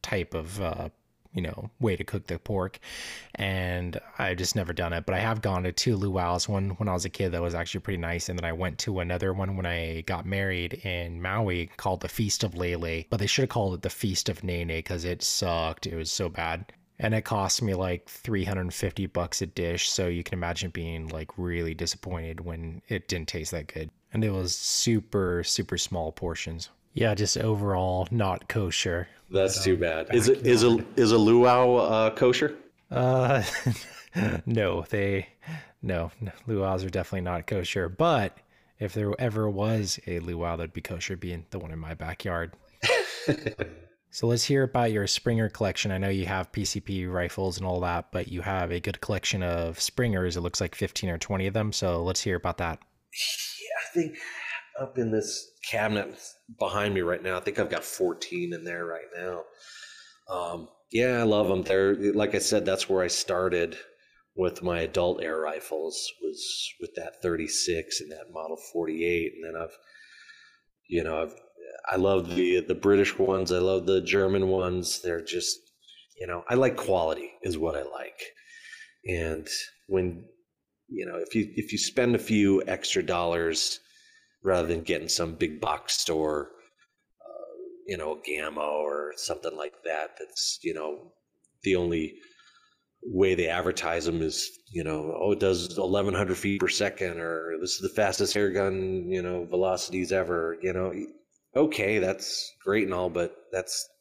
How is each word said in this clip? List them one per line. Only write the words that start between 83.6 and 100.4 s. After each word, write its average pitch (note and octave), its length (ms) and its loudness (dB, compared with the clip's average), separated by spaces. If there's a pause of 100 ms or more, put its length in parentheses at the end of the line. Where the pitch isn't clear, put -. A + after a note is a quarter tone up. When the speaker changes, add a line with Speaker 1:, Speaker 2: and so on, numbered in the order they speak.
Speaker 2:
rather F2+ 240 4
than E2 160 0
getting E2 260 -2
some E2 260 -2
big D#2 260 -2
box - 340 -2
store, D2+ 560 0 (720)
uh, - 340 -16 (320)
you G2 100 -6
know, D#2 220 -6
a - 60 -20
Gamma D2+ 360 -4
or D2+ 560 -2
something D#2 400 -6
like D2+ 180 -8 (100)
that, D#2 340 -4
that's, - 440 -6
you E2 120 -2
know, D2+ 380 -8 (500)
the F#2+ 140 4
only E2+ 380 0 (920)
way F#2+ 320 4
they E2+ 120 2
advertise E2+ 600 0
'em E2 140 0
is, - 280 -2 (200)
you E2+ 120 -2
know, D#2 380 -2
"Oh, G2+ 120 4
it - 80 2
does F2+ 380 2
eleven G2 360 2
hundred F#2 240 2
feet G2+ 220 0
per F#2 80 4
second," F#2 520 0
or, E2 400 -4
"This F2+ 140 -2
is - 60 -6
the F#2+ 140 -4
fastest G2+ 420 2
air G2+ 140 4
gun, F#2+ 580 0
you F#2 140 0
know, F2+ 220 -2
velocities F2+ 680 0
ever," E2+ 520 0